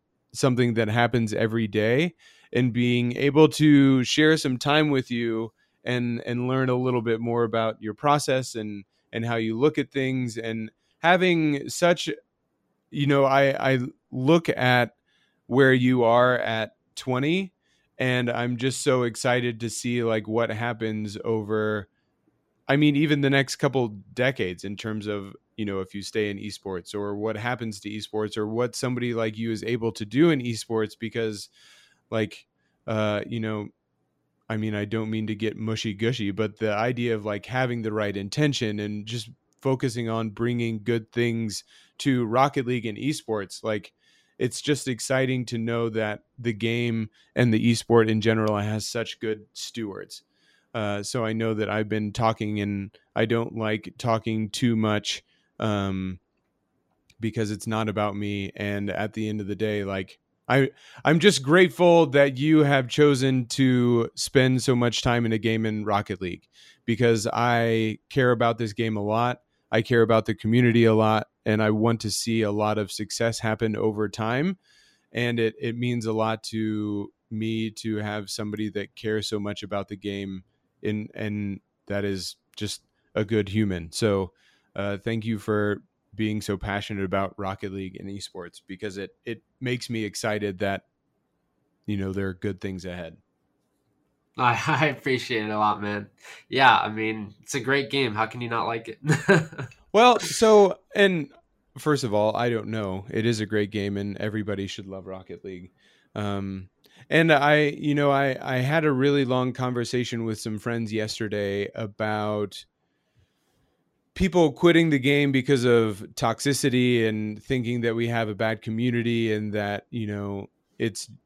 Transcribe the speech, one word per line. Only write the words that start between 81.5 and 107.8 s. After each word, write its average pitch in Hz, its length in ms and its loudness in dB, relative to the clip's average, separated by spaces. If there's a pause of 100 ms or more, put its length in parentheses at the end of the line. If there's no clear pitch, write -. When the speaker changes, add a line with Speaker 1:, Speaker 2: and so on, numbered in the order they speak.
Speaker 1:
that 101 180 -4
is 98 320 -6 (200)
just - 260 -8 (320)
a - 100 0
good 104 240 0
human. 95 440 -2
So, 98 400 0 (420)
uh, 101 240 -6
thank 113 260 -4
you 113 140 -4
for 104 440 -2 (320)
being 107 260 -2
so 101 160 -4
passionate 101 480 -4
about 95 320 -2
Rocket 98 360 -8
League 95 260 -10
and 92 100 -14
esports, 95 580 -14
because 95 320 -10
it, 95 160 -10 (100)
it 117 180 -10 (180)
makes 123 280 -4
me 110 160 -4
excited 104 540 -4
that, 98 280 -4 (1000)
you 104 100 -4
know, 95 160 -4
there 98 160 -4
are 92 60 -6
good 95 260 -8
things 95 240 -8
ahead. 87 320 -12 (1200)
Speaker 2:
I, 123 300 2
<laughs> - 0 -
I 151 200 2
appreciate 127 580 -2
it 107 60 -4
a 107 80 -2
lot, 107 220 2
man. 104 280 -6 (400)
Yeah, 123 280 8
I 87 120 2
mean, 110 540 -4
it's - 120 -10
a 135 60 -4
great 131 300 0
game. 131 240 0
How 110 120 0
can 127 140 -10
you 120 80 -6
not 117 180 -2
like 117 220 -6
it? - 100 -14 (800)
<laughs> - 80 -20 (100)
Speaker 1:
Well, 226 240 8
so, 208 600 6 (120)
and 190 380 2 (480)
first 143 240 0
of 117 100 -2
all, 107 240 2
I 120 140 0
don't 110 160 -4
know. 98 440 -6
It 110 160 -2
is 117 120 2
a 107 80 -4
great 104 240 0
game, 101 260 -4
and 101 200 -6
everybody 101 500 -6
should 98 220 -12
love 95 180 -14
Rocket 95 380 -14
League. 92 260 -14 (460)
Um, 98 520 -6 (400)
and 160 240 4
I, 147 340 4
you 147 280 -2